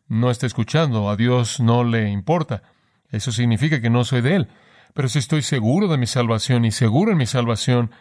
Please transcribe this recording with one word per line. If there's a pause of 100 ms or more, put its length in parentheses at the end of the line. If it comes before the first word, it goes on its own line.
no
está
escuchando,
a
Dios
no
le
importa". (460)
Eso
significa
que
no
soy
de
Él. (440)
Pero
si
estoy
seguro
de
mi
salvación
y
seguro
en
mi
salvación (100)